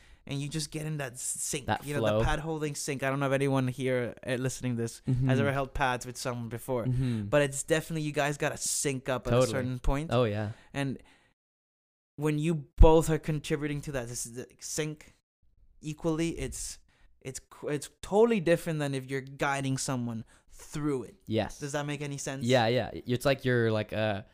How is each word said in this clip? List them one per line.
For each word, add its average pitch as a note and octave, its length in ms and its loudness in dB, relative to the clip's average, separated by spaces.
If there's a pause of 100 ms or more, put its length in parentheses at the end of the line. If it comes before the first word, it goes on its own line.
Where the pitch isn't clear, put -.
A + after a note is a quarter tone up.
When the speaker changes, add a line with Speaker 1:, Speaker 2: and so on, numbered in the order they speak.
(260)
Speaker 1:
and C#3 160 -6
you C#3+ 80 -4
just D3+ 220 -6
get D3+ 160 -8
in D#3 100 -4
that C3 160 -6
s-, B2+ 80 -12
sync, - 460 -6
Speaker 2:
That G#2+ 180 -2
Speaker 1:
you C#3+ 80 -6
know, C#3+ 80 0
the G#2+ 60 2
Speaker 2:
flow. G#2+ 160 4
Speaker 1:
pad A2 160 2
holding D#3 340 -4
sync. C3+ 300 -6
I C3+ 80 0
don't C#3 80 -2
know C#3 80 2
if C3 60 2
anyone C3+ 340 2
here, B2+ 480 -2 (100)
uh, C3 80 -2
listening B2+ 440 -2
to A#2 40 -2
this A#2 240 -6
has C3 100 2
Speaker 2:
Mm-hmm. C3 140 2
Speaker 1:
ever C3+ 220 4
held C3+ 240 -2
pads B2 320 0
with B2 100 -12
someone A#2+ 320 -6
before. A#2+ 360 -4
Speaker 2:
Mm-hmm. B2 400 0
Speaker 1:
But C#3+ 180 4
it's C#3 180 -2
definitely, D#3+ 400 -2
you D3+ 100 -4
guys D3 260 0
gotta C#3+ 200 -2
sync - 520 -2
up B2 180 -2
at - 40 0
Speaker 2:
Totally. B2 200 4
Speaker 1:
a A2 60 -2
certain B2+ 220 -4
point. C#3 320 0
Speaker 2:
Oh, B2 120 4
yeah. G#2 260 -2 (240)
Speaker 1:
And C#3 240 -4 (1160)
when D3+ 240 0
you D#3 260 0 (120)
both D#3+ 340 10
are D3+ 80 2
contributing D3 600 -4
to D3+ 100 -12
that, B2 160 -6
this A#2+ 180 -8
is A#2 80 -14
the A#2+ 140 -10 (120)
sync - 540 -8 (680)
equally, D#3+ 480 -2
it's, - 500 -8 (420)
it's C3 180 -12
qu-, - 300 -12
it's D3 200 -4 (120)
totally A3 380 6
different E3 400 2
than C#3 160 -2
if B2+ 140 -6
you're C3+ 120 -4
guiding C#3 560 -2
someone A#2+ 480 -4 (260)
through D3 520 -4
it. - 120 -16 (120)
Speaker 2:
Yes. - 320 0
Speaker 1:
Does C#3+ 140 -8
that D3 120 -2
make D3 160 -6
any C#3+ 160 -8
sense? C3+ 260 -6
Speaker 2:
Yeah, A#2+ 240 4
yeah. A#2+ 260 0
It's A#2+ 320 -2
like C3+ 200 2
you're, A#2+ 260 4
like, G#2+ 220 -2
uh, G#2+ 300 -2 (100)